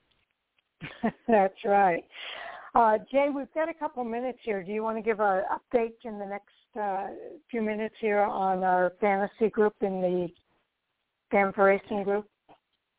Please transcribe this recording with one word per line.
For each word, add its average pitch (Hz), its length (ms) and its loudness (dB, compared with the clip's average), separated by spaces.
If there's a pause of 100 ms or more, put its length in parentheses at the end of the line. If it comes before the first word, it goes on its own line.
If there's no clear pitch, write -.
(800)
<laughs> - 460 -8
That's 202 380 2
right. 196 400 4 (720)
Uh, 220 240 6 (100)
Jay, 277 200 2
we've 277 260 -6
got 320 120 0
a 330 60 -8
couple 302 300 -6
minutes 240 400 -6
here. 202 180 -4
Do 175 100 -10
you 214 120 -4
wanna 220 180 -4
give 208 200 -2
an 196 240 2
update 226 580 -2
in 214 160 -12
the 202 80 -8
next, 202 260 -12 (260)
uh, 202 280 -4 (420)
few 233 140 -4
minutes 214 360 -4
here 208 200 0
on 190 440 0
our 180 280 2 (100)
fantasy 202 480 0
group 208 320 2
in 190 200 -2
the 180 300 0 (1000)
Fan 202 220 4
for 202 100 4
Racing 196 400 2
group? 202 260 -2 (680)